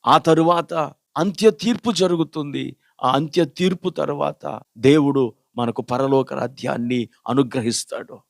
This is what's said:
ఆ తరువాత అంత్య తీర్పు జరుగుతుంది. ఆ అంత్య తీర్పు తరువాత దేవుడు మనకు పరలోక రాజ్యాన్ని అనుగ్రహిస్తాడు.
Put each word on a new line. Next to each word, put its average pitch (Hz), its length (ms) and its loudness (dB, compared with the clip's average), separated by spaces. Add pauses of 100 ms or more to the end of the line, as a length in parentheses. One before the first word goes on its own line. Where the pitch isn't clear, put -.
ఆ 143 100 8
తరువాత 165 560 2 (440)
అంత్య 202 340 2
తీర్పు 233 400 -2
జరుగుతుంది. 151 840 -4 (280)
ఆ 127 120 2
అంత్య 156 300 0
తీర్పు 180 440 -2
తరువాత 147 720 -6 (160)
దేవుడు 135 560 4 (240)
మనకు 117 240 -4
పరలోక 135 520 0
రాజ్యాన్ని 123 760 -4 (200)
అనుగ్రహిస్తాడు. 120 920 -4 (100)